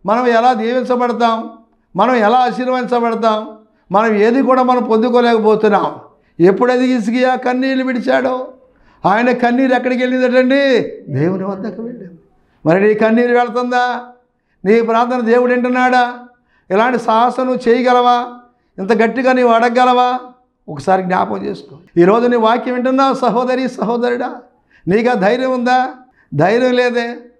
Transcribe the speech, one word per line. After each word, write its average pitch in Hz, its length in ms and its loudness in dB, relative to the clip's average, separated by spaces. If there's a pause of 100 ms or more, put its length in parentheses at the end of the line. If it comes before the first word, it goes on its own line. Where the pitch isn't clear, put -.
మనం 240 200 0
ఎలా 240 260 2
దీవించబడతాం? 233 960 -2 (460)
మనం 233 180 2
ఎలా 226 240 2
ఆశీర్వదించబడతాం? 233 1080 -2 (440)
మనం 214 220 2
ఏది 233 280 2
కూడా 254 200 2
మనం 247 200 2
పొందుకోలేకపోతున్నాం. 220 1120 2 (460)
ఎప్పుడైతే 247 440 4
హిజ్కియా 254 500 0
కన్నీళ్లు 254 500 -2
విడిచాడో, 254 640 -2 (580)
ఆయన 233 260 2
కన్నీరు 247 420 2
ఎక్కడికి 247 280 -2
వెళ్ళిందటండి? 254 760 2 (280)
దేవుని 175 360 -4
వద్దకు 202 380 -10
వెళ్ళింది. 214 320 -16 (520)
మరి 175 140 2
నీ 214 140 2
కన్నీరు 226 400 0
వెళుతుందా? 247 680 -2 (640)
నీ 220 160 4
ప్రార్థన 240 400 0
దేవుడు 247 300 2
వింటున్నాడా? 247 640 0 (560)
ఇలాంటి 233 280 0
సాహసం 240 480 0
నువ్వు 247 220 -2
చేయగలవా? 247 560 2 (540)
ఇంత 196 140 -2
గట్టిగా 240 400 0
నీవు 247 160 2
అడగగలవా? 247 680 2 (500)
ఒకసారి 185 340 -2
జ్ఞాపకం 196 440 -4
చేసుకో. - 300 -12 (200)
ఈరోజు 208 300 4
నీ 240 100 2
వాక్యం 240 380 0
వింటున్నావు 262 400 0
సహోదరి, 254 540 -2
సహోదరుడా, 240 680 -4 (540)
నీకు 226 220 2
ఆ 247 40 0
ధైర్యం 247 380 0
ఉందా? 254 360 0 (460)
ధైర్యం 226 380 2
లేదే. 240 440 -2 (240)